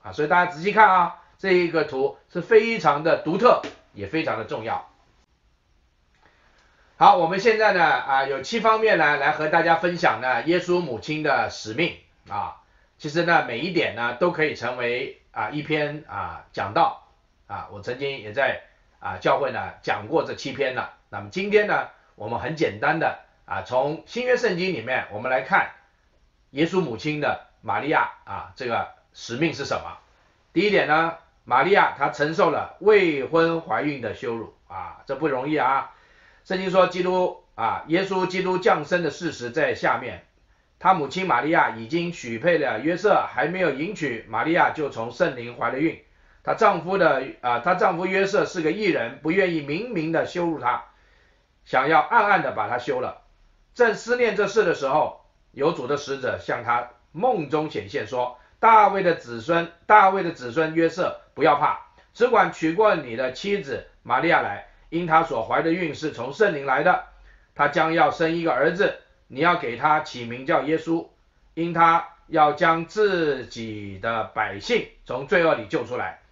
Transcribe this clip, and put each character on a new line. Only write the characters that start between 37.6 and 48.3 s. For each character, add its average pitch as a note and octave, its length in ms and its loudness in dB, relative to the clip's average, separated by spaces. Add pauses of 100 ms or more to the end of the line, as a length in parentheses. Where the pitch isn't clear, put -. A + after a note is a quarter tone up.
耶 F3 180 2
稣 F#3+ 220 0
基 F#3 160 -4
督 F#3 160 0
降 F3+ 260 2
生 F3 180 0
的 D3 80 0
事 D#3 220 -6
实 A#2+ 180 -8
在 D3 240 0
下 A#2 220 0
面， G#2 300 -10 (520)
他 F#3 140 4
母 D3+ 160 0
亲 F#3 180 -4
玛 B2+ 140 2
利 D3 80 -2
亚 D3+ 220 4
已 A2+ 180 -10
经 E3+ 240 -2
许 A2+ 260 -8
配 D#3+ 200 2
了 A#2+ 220 -2
约 E3+ 180 -2
瑟， F3 340 4
还 C3 140 -2
没 F3+ 140 -4
有 E3 100 2
迎 D#3+ 240 -6
娶， A#2+ 340 -6
玛 A2+ 160 -2
利 D#3 80 0
亚 D#3 160 4
就 D3 220 -4
从 A#2 200 -8
圣 C3+ 260 -2
灵 A#2 200 -12
怀 A#2+ 140 -2
了 C3 80 -6
孕。 D#3 260 -2 (380)
她 C#3 100 -2
丈 F#3+ 320 2
夫 F#3+ 140 -2
的， C#3 260 4 (160)
啊， A#2+ 200 -2
她 F3+ 140 2
丈 F#3 220 0
夫 F#3 80 -4
约 F#3+ 220 0
瑟 F#3+ 180 0